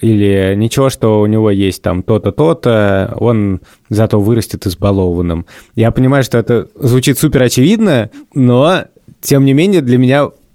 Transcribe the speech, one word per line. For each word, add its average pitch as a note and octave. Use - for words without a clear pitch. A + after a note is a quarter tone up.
Или G2
«Ничего, A2+
что A2
у G#2
него A2
есть G2
там F2+
то-то, G#2+
то-то, G#2+
он G#2
зато G#2+
вырастет G#2+
избалованным». F2+
Я A2
понимаю, C3
что A#2
это A2+
звучит B2+
супер C#3
очевидно, C#3+
но, C3+
тем C#3
не C3+
менее, F3
для B2
меня C3